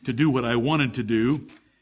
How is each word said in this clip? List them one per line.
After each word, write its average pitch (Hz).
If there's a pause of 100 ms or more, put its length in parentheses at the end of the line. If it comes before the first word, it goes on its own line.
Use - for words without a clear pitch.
to 127
do 147
what 127
I 117
wanted 135
to 123
do, 117 (340)